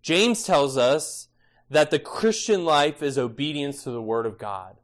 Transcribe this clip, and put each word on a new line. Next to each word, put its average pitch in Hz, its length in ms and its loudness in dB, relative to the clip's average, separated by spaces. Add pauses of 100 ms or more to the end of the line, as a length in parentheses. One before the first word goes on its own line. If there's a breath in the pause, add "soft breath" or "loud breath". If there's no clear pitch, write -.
James 214 420 0
tells 143 340 2
us 135 500 0 (400)
that 147 220 4
the 151 80 0
Christian 214 640 0
life 151 380 2
is 139 160 0
obedience 139 680 -4
to 131 60 -6
the 117 120 -6
Word 113 240 -2
of 104 120 -8
God. 95 460 -10